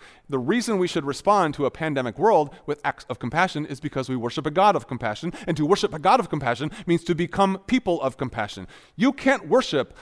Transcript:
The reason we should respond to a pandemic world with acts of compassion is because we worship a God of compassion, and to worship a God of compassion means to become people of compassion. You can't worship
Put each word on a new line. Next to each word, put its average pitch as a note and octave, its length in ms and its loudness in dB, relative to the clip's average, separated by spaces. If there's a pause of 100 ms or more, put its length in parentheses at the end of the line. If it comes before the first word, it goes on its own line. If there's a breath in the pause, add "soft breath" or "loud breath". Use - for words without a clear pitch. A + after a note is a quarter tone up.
(260 loud breath)
The C3+ 120 -2
reason G#3+ 400 0
we F3+ 80 2
should D#3+ 180 -2
respond D#3+ 480 2
to C#3+ 140 0
a A#2+ 40 0
pandemic C3+ 460 -4
world E3 320 4 (160 loud breath)
with - 180 -6
acts - 240 -4
of B2+ 120 -8
compassion D#3 480 -2
is - 120 -12
because C3+ 300 -6
we C3 60 -2
worship B2 320 -4
a D3+ 40 -2
God F#3 240 4
of C3+ 120 -4
compassion, A#2 440 -6 (140 loud breath)
and F3 120 0
to D3 80 2
worship G3 280 2
a D#3+ 60 -8
God G3 200 4
of F#3+ 80 -2
compassion C3 440 -2 (160 loud breath)
means E3+ 160 2
to F3 100 -2
become F#3 540 0
people G3 340 0
of C3 160 -2
compassion. G#2+ 500 -6 (280 loud breath)
You B3+ 180 4
can't C4 340 0
worship D#3 540 2